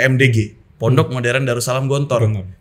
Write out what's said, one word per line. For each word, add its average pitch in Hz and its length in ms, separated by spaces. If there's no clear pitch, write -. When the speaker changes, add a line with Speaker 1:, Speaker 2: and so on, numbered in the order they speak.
Speaker 1:
M 131 160
D 131 100
G, 117 100
Pondok 123 320
Speaker 2:
Hmm. 127 160
Speaker 1:
Modern 127 240
Darussalam 127 400
Gontor. 135 400
Speaker 2:
Gontor. 107 160